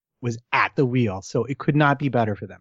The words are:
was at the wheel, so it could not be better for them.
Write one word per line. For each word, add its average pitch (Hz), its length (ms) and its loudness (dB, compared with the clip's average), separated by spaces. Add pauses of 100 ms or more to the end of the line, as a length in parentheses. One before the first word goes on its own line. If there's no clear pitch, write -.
(200)
was 117 180 -6 (140)
at 113 240 0
the 147 100 4
wheel, 120 360 0
so 117 240 -4
it 135 120 -6
could - 200 0
not 143 220 4
be 143 100 -2
better 113 260 0
for 101 120 -10
them. 95 140 -20